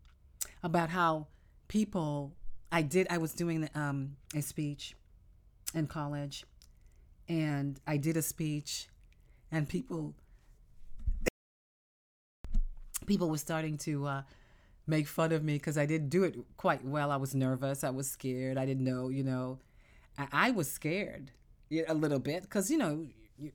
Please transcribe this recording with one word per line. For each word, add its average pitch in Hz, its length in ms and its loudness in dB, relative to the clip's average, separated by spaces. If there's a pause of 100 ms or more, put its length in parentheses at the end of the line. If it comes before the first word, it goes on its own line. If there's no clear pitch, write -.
(640)
about 170 280 2
how 165 360 4 (420)
people, 151 680 0 (380)
I 165 100 4
did, 180 280 4
I 175 80 2
was 160 140 -2
doing, 160 420 0
um, 143 420 -2 (180)
a 147 80 0
speech - 520 -6 (800)
in 156 140 2
college, 143 560 -6 (840)
and 143 580 0
I 151 120 0
did 160 200 2
a 160 40 2
speech, - 640 -4 (640)
and 151 160 0
people, 156 460 -4 (3000)
people 180 240 4
were 156 80 0
starting 156 400 0
to, 143 280 -2
uh, 139 160 -2 (640)
make 156 220 4
fun 160 240 2
of 156 120 2
me 147 140 2
'cause 151 200 0
I 147 80 4
didn't 151 240 2
do 185 140 6
it 135 120 0 (200)
quite 156 280 2
well. 143 280 0
I 139 40 2
was 135 180 -2
nervous. 135 500 2
I 139 60 2
was 135 200 -4
scared. 131 480 -2
I 131 80 0
didn't 135 180 0
know, 127 260 0
you 135 140 -2
know. 131 360 -2 (580)
I, 143 140 -4
I 180 200 6
was 165 180 0
scared, 156 640 -4 (380)
yeah, 160 180 0
a 160 60 2
little 151 260 2
bit 151 300 -4
'cause, 196 200 2
you 320 80 4
know, 160 300 0 (300)
you, 147 160 -10